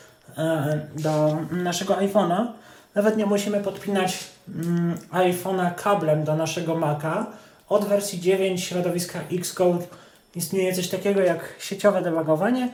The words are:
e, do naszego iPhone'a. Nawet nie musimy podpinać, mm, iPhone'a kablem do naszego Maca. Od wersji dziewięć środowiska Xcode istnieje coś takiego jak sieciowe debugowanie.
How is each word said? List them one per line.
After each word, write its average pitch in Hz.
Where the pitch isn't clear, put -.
e, 151
do 151
naszego 180
iPhone'a. 196
Nawet 208
nie 214
musimy 202
podpinać, 190
mm, 170
iPhone'a 180
kablem 156
do 156
naszego 160
Maca. 160
Od 202
wersji 202
dziewięć 185
środowiska 175
Xcode 175
istnieje 185
coś 180
takiego 196
jak 170
sieciowe 196
debugowanie. 170